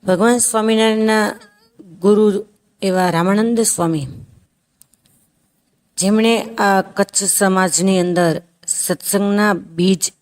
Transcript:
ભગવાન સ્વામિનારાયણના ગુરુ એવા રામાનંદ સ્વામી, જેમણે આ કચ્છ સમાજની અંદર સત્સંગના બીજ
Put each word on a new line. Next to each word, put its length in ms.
ભગવાન 360
સ્વામિનારાયણના 840
ગુરુ 200
એવા 280
રામાનંદ 540
સ્વામી, 420
જેમણે 360
આ 200
કચ્છ 240
સમાજની 680
અંદર 300
સત્સંગના 800
બીજ 280